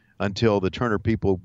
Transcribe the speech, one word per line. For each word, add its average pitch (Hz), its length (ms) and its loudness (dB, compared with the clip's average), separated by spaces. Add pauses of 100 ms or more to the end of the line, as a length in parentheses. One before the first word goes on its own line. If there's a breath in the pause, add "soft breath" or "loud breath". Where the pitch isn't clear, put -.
(200 soft breath)
until 101 400 2
the 92 100 0
Turner 107 300 -2
people 98 460 0